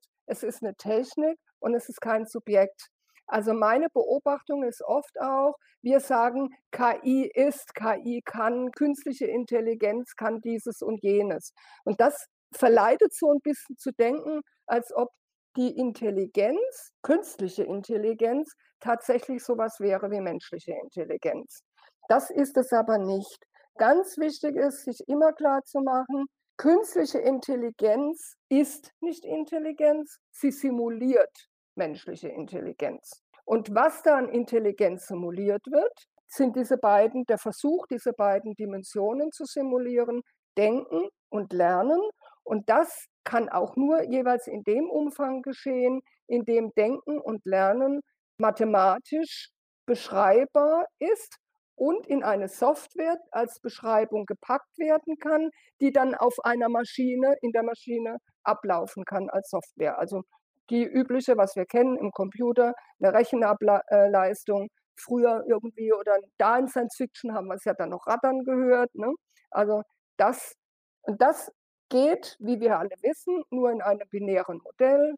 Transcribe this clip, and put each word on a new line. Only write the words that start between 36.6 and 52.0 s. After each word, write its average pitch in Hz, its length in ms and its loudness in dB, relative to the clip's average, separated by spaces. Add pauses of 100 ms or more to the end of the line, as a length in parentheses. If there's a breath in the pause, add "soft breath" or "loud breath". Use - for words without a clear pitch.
beiden, 226 480 4
der 214 120 2
Versuch, 294 480 -4
diese 240 260 -4
beiden 202 420 0
Dimensionen 214 760 -4
zu - 140 -12
simulieren, 247 800 -2 (340)
Denken 269 520 0 (200)
und 208 240 -6
Lernen. 185 480 2 (440 soft breath)
Und 214 260 -4
das 311 360 2 (180)
kann 233 240 -2
auch - 280 -2
nur 294 280 2
jeweils 247 420 0
in 208 180 -12
dem 262 240 0
Umfang 285 540 -4
geschehen, 262 580 -2 (280)
in 240 160 0
dem 233 320 0
Denken 214 440 0
und 214 240 -8
Lernen 214 560 2 (380)
mathematisch 214 1120 0 (340)
beschreibbar 262 1000 4 (120)
ist 403 380 -2 (400)
und 330 300 -2